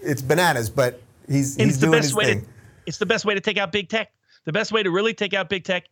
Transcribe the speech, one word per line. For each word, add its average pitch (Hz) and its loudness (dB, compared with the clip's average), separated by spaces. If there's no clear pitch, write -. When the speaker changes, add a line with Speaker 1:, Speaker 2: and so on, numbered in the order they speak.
Speaker 1:
it's 143 -2
bananas, 143 2
but 123 0
he's, 139 0
Speaker 2:
And - 4
Speaker 1:
he's - 4
Speaker 2:
it's - -4
the 147 4
Speaker 1:
doing 160 6
Speaker 2:
best 151 0
Speaker 1:
his 131 -4
Speaker 2:
way - 2
Speaker 1:
thing. 104 2
Speaker 2:
to, - -16
it's - -10
the 208 -2
best 208 0
way 208 0
to 196 -2
take 202 -2
out 196 -4
big 202 -2
tech. 220 -4
The 160 -6
best 202 -2
way 220 2
to 190 0
really 202 0
take 202 -4
out 190 -2
big 190 -4
tech 180 -4